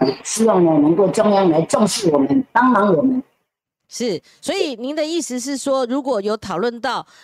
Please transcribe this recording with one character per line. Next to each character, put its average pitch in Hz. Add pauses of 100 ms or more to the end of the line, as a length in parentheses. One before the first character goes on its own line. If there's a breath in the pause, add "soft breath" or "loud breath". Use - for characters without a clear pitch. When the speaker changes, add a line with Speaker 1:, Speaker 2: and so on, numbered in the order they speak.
(220)
Speaker 1:
希 220
望 190
呢， 160
能 151
够 190
中 208
央 190
来 156
重 226
视 196
我 143
们， 135
帮 247
忙 208
我 151
们。 262 (720)
Speaker 2:
是， 220 (220 soft breath)
所 320
以 320
您 254
的 311
意 330
思 247
是 269
说， 262
如 269
果 240
有 208
讨 190
论 233
到 220 (180 soft breath)